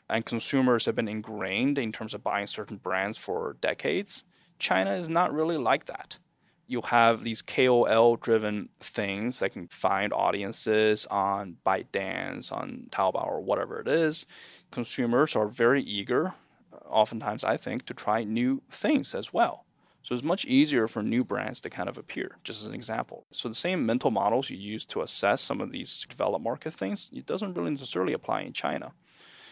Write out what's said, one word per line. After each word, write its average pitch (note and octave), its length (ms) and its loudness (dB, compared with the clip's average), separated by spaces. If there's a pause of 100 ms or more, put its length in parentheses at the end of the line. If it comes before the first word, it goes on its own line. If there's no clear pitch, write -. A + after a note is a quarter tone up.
and A2 180 0
consumers B2 600 2
have A2+ 100 0
been A#2 120 0
ingrained G#2+ 720 -2
in A2+ 140 -2
terms G#2+ 220 -8
of G2+ 100 -10
buying G2+ 220 -2
certain G#2 320 -10
brands F#2+ 380 -2
for - 440 -4
decades, - 640 -2 (340)
China G3 360 2
is F3 140 -4
not E3 240 2
really D#3+ 240 0
like B2+ 280 2
that. - 340 -14 (480)
You A#2+ 160 -4
have A#2 420 6
these A2+ 180 -2
K - 260 4
O A#2+ 160 8
L A2+ 300 6
driven G#2+ 540 0 (100)
things G#2 600 -4
that G2 120 0
can F2+ 140 -10
find G2 460 0
audiences G#2 1000 2
on G2 460 0 (100)
ByteDance, F#2+ 840 -2
on - 380 -8
Taobao, - 360 2
or - 140 -2
whatever G2 400 -2
it G#2+ 80 -6
is. D#3 380 2 (440)
Consumers B2 640 2
are G#2+ 140 2
very A#2+ 340 4
eager, A#2+ 520 -2 (540)
oftentimes, A2 540 0
I A2 140 2
think, G#2+ 300 -6
to - 80 -8
try A2 280 0
new A#2+ 480 0
things - 460 0
as G#2 160 -8
well. G#3+ 320 0 (380)
So - 120 -4
it's B2 100 -2
much E3+ 200 0
easier C3+ 440 4
for A2 140 -4
new A2+ 220 0
brands G#2 360 -6
to - 100 -10
kind - 180 -6
of G2+ 100 -8
appear, - 440 -10
just G#2 180 -10
as G#2+ 60 -10
an G#2+ 80 -10
example. A2+ 580 -8
So - 160 -8
the A2 60 -6
same F3+ 300 -2
mental A#2+ 260 2
models G#2+ 380 2
you - 80 -10
use G#2 300 -10
to - 160 -4
assess G#2 400 2
some G#2 180 -2
of G#2 120 -8
these - 360 -6
developed G2 360 -2
market C#3 280 -6
things, G3 400 -6
it - 140 -12
doesn't F#3+ 280 -4
really F3 180 -2
necessarily C3+ 400 -2
apply - 300 -2
in G1+ 100 -12
China. - 400 -6 (600)